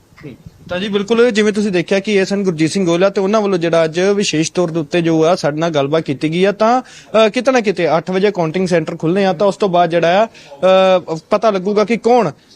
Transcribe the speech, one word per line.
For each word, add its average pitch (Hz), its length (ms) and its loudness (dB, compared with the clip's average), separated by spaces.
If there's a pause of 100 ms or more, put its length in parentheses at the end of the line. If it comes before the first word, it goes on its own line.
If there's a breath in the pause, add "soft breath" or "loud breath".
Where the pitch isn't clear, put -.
(680)
ਤਾਂ 180 120 -8
ਜੀ, 214 80 -6
ਬਿਲਕੁਲ, 226 420 2
ਜਿਵੇਂ 208 220 0
ਤੁਸੀਂ 208 180 -2
ਦੇਖਿਆ 180 300 -2
ਕਿ 214 120 -4
ਇਹ 190 120 2
ਸਨ 202 200 -4
ਗੁਰਜੀਤ 160 260 -2
ਸਿੰਘ 190 200 -2
ਔਜਲਾ, 180 200 2
ਤੇ 196 100 -4
ਉਹਨਾਂ 208 200 0
ਵੱਲੋਂ 202 180 0
ਜਿਹੜਾ 165 260 2
ਅੱਜ 160 160 -4
ਵਿਸ਼ੇਸ਼ 190 520 0
ਤੌਰ 175 180 -2
ਦੇ 165 100 -4
ਉੱਤੇ 170 220 -2
ਜੋ 160 220 2
ਆ 170 100 2
ਸਾਡੇ 151 240 -2
ਨਾਲ 165 120 -2
ਗੱਲਬਾਤ 147 320 0
ਕੀਤੀ 156 280 -4
ਗਈ 180 140 0
ਆ, 202 80 2
ਤਾਂ, 226 300 0
ਅ, - 460 0
ਕਿਤੇ 247 240 0
ਨਾ 254 80 2
ਕਿਤੇ 175 360 0
ਅੱਠ 165 140 -4
ਵਜੇ 190 200 0
ਕਾਊਂਟਿੰਗ 180 380 -2
ਸੈਂਟਰ 170 280 -2
ਖੁੱਲ੍ਹਣੇ 185 300 0
ਆ, 185 60 2
ਤਾਂ 190 140 0
ਉਸ 190 100 0
ਤੋਂ 208 120 -2
ਬਾਅਦ 175 220 2
ਜਿਹੜਾ 170 320 2
ਆ, 226 40 0
ਅ, 185 920 0 (140)
ਪਤਾ 214 200 2
ਲੱਗੂਗਾ 196 340 0
ਕਿ 226 120 0
ਕੌਣ 226 340 2 (260 soft breath)